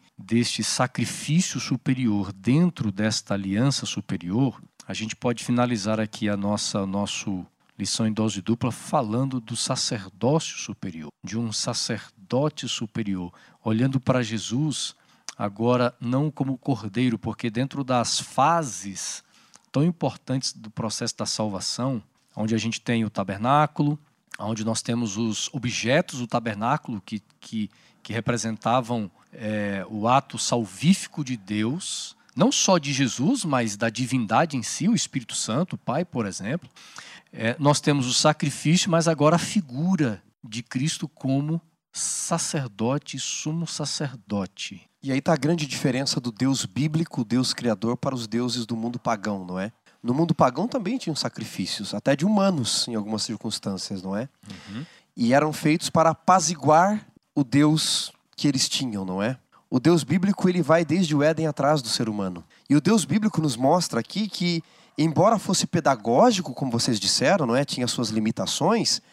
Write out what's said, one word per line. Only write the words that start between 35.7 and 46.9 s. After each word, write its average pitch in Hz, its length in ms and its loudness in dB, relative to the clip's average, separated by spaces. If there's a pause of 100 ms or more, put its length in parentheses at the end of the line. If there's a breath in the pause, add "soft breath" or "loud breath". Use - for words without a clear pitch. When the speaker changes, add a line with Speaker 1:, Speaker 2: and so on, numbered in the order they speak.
Speaker 1:
o 104 40 -10
Pai, 151 260 -2
por 117 220 -4
exemplo. 101 420 -6 (640 loud breath)
É, 113 280 -2
nós 143 200 4
temos 143 280 2
o 127 40 -2
sacrifício, 156 800 2
mas 165 160 4
agora 156 300 6
a - 20 2
figura 151 840 0 (220)
de 113 220 -8
Cristo 143 420 -2
como 143 540 -2 (320)
sacerdote, 131 1300 -2
sumo 160 480 -4
sacerdote. 123 1160 -6 (200)
Speaker 2:
E 135 100 -4
aí 135 80 0
tá 175 120 2
a 156 40 4
grande 151 300 0
diferença 135 540 -2
do 123 120 -4
Deus 131 340 0
bíblico, 156 580 -2